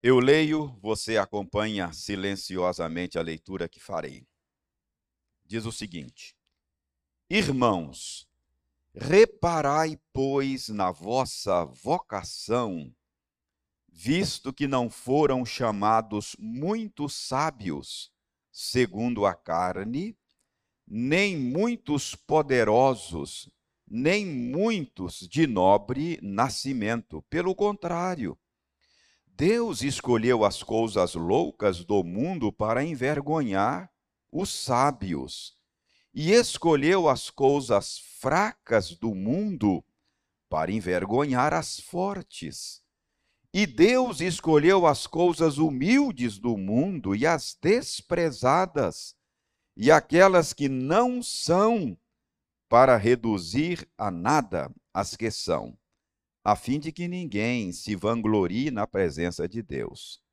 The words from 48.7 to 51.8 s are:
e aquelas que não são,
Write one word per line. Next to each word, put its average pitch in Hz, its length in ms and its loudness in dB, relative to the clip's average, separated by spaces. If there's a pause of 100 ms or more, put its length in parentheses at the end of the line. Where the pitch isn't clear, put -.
e 123 160 6
aquelas 170 600 6
que 143 160 -2
não 196 520 0
são, 190 760 0 (720)